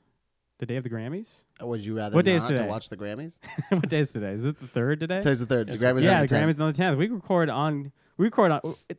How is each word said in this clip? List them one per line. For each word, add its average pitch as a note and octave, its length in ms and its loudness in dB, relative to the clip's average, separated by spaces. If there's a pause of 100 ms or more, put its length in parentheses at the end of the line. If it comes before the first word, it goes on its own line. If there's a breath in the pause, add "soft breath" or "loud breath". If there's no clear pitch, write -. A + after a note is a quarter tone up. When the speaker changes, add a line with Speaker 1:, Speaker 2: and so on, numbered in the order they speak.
(580)
Speaker 1:
The B2 80 -8
day A#2+ 100 -6
of B2 80 -6
the A#2+ 60 -8
Grammys? B2+ 540 -10 (180)
Speaker 2:
Uh, A#2+ 60 -10
would A#2 140 -6
you A2 140 -6
rather G#2+ 180 -4
Speaker 1:
What F3 120 6
day F#3 80 4
is D#3+ 80 2
Speaker 2:
not A#2+ 80 -2
to C#3+ 80 2
Speaker 1:
today? G#2+ 100 -2
Speaker 2:
watch A2 220 -8
the G#2 80 -10
Grammys? G#2+ 400 -10 (160)
Speaker 1:
<laughs> - 160 -10
What D#3 180 2
day D3+ 120 0
is C#3 120 -2
today? G#2 200 -4
Is A2 120 -4
it D3 160 -4
the B2+ 60 -16
third C3 340 -2
today? F3+ 220 -4
Speaker 2:
Today's C3+ 180 2
the A#2+ 60 -4
third. A#2 220 0
The - 40 -8
Speaker 3:
It's A2 100 -2
Speaker 2:
Grammys B2+ 180 4
Speaker 3:
the - 20 4
Speaker 1:
Yeah, F3 80 6
Speaker 2:
are F#3 60 6
on D#3 40 4
Speaker 1:
the C#3+ 60 4
Speaker 2:
the - 80 0
tenth. D3+ 240 2
Speaker 1:
Grammys - 20 -4
on D#3 120 2
the C3+ 40 -6
tenth. E3 220 2
We F3 100 2
record F3+ 400 0
on. C#3+ 440 -2 (260)
We F#3+ 80 4
record A3 260 4
on. D#3 220 -2 (240)